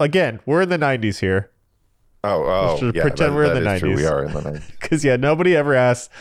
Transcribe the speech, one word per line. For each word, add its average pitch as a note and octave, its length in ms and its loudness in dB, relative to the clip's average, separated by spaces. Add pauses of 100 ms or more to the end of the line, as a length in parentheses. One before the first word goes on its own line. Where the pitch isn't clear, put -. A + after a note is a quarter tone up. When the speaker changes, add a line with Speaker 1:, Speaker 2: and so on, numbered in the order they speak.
Speaker 1:
again, D3 460 0
we're D#3+ 160 2
in F3+ 80 0
the F3 80 0
nineties B2+ 400 0
here. F#2+ 320 0 (720)
Speaker 2:
Oh, F#2 200 0
oh, F#2 240 2
Speaker 1:
Let's D#2+ 120 -2
just A#2+ 140 -2
Speaker 2:
yeah, E2+ 80 0
Speaker 1:
pretend D3 300 0
Speaker 2:
that, C#3+ 40 -2
Speaker 1:
we're D3+ 80 2
in E2+ 100 2
Speaker 2:
that B2+ 60 0
Speaker 1:
the G2+ 140 0
Speaker 2:
is F#2 60 -2
true. - 100 -2
We - 60 0
Speaker 1:
nineties. D2+ 140 0
Speaker 2:
are C#2+ 140 0
in D2+ 80 -8
the D2+ 80 -6
nineties. D2+ 340 -10
Speaker 1:
<laughs> - 60 -14
'Cause, D3+ 240 -2
yeah, C3 120 2
nobody D#3+ 380 2
ever C#3+ 200 2
asks B2 340 2 (120)